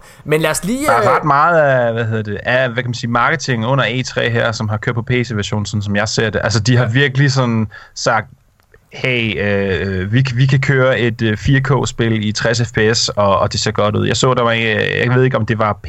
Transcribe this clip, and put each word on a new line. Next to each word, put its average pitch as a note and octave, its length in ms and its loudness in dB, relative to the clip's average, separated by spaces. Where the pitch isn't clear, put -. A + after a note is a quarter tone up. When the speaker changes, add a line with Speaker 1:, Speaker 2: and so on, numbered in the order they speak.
Speaker 1:
Men D3+ 180 0
lad D#3 100 2
os D3+ 120 -6
lige, B3+ 220 -4
Speaker 2:
Der D4 60 2
er G#3 200 2
Speaker 1:
øh, D#3+ 40 2
Speaker 2:
ret - 80 -2
meget D#3 380 2
af, B2+ 320 2
hvad A2+ 120 -2
hedder A2 180 -2
det, G#2 200 -6
af, B2+ 260 0
hvad A#2 140 -4
kan B2 60 -4
man A#2+ 40 -4
sige, A#2 160 -6
marketing A#2+ 560 0
under B2+ 220 0
E B2 160 -2
tre B2 260 -2
her, A#2 220 0
som A2 180 -4
har G#2+ 80 -2
kørt A#2 180 -4
på A#2 60 -2
P G#2+ 100 -6
C-versionen, A2 540 -2
sådan G#2 160 -4
som G2+ 140 -4
jeg G#2 140 0
ser A2+ 200 0
det. G2+ 140 -2
Altså, A2 160 0
de B2 180 2
har B2 80 4
Speaker 1:
Ja. A2 60 -2
Speaker 2:
virkelig C3+ 400 2
sådan A#2 360 0
sagt, A2+ 320 -2
"Hey, A#2 460 -2
øh, G2 760 -2
vi, C3 120 2
vi C3 100 2
kan C3+ 140 2
køre C3 400 2
et, A#2 220 -2
øh, A2 160 0
fire C3+ 240 2
K-spil A#2 640 0
i G#2+ 60 0
tres A#2 300 -2
F A#2 120 -4
P A2 220 2
S, - 140 -2
og, G2+ 300 2
og G2+ 120 0
det - 80 -4
ser - 120 0
godt G#2+ 240 0
ud." G2+ 120 0
Jeg A2+ 100 0
så, C3 160 2
der B2 100 0
var, A#2 80 2
øh, A2+ 80 0
jeg G#2+ 560 0
ved B2+ 80 4
ikke, C3 140 2
om A2 80 -2
det A2 140 -2
var G#2+ 140 0
P - 60 -6